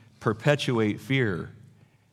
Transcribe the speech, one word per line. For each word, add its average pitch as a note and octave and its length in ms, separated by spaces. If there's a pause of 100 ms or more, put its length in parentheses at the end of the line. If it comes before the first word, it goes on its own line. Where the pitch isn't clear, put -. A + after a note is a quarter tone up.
(200)
perpetuate A2+ 800
fear. G#2+ 520 (600)